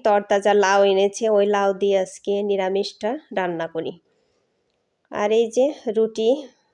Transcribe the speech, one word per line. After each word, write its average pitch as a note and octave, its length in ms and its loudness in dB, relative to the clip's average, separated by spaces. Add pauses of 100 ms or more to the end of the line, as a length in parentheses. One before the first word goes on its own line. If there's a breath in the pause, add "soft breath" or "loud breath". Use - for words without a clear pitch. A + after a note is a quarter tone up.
তরতাজা G3+ 520 2
লাউ G3+ 300 4
এনেছে, G3 460 2
ওই G3+ 160 4
লাউ G3+ 220 0 (100)
দিয়ে G3+ 200 0
আজকে F#3+ 340 -6 (100)
নিরামিষটা G3+ 680 -4 (220)
রান্না F3 360 -4
করি। D#3+ 240 -8 (1200)
আর G#3 200 -2
এই A3+ 180 2
যে B3+ 160 0 (260)
রুটি A3 360 -2 (460 loud breath)